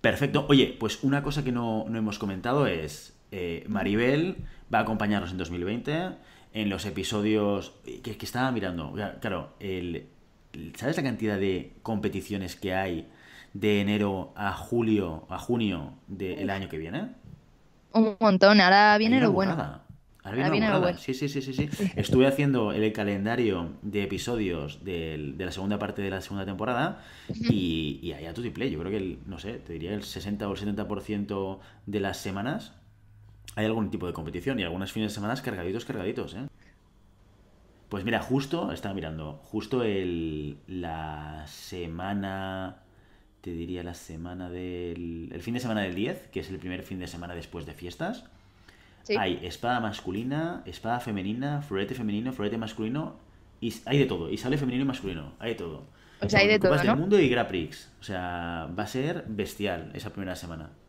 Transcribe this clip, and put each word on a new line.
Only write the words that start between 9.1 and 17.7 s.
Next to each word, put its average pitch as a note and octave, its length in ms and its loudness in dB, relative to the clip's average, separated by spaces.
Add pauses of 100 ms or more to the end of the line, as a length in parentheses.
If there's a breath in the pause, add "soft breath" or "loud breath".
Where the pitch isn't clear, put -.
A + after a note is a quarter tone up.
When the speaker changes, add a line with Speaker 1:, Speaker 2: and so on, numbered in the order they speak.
Speaker 1:
claro, F#2+ 420 -4
el, F2+ 460 -4 (680)
¿sabes C#3+ 200 -2
la - 60 0
cantidad G#2+ 360 0
de F#2+ 340 0 (100)
competiciones G2 720 -2
que F#2 200 -2
hay F2+ 340 -2 (460 soft breath)
de G#2 260 4
enero G2+ 560 2
a G2+ 160 -2
julio, G#2 760 2
a F2+ 80 -6
junio F#2+ 560 0 (120)
del F#2+ 380 -6
Speaker 2:
Uf. G2 60 -2
Speaker 1:
año G2 180 -4
que D#2+ 100 -6
viene? G#2+ 300 -6 (840)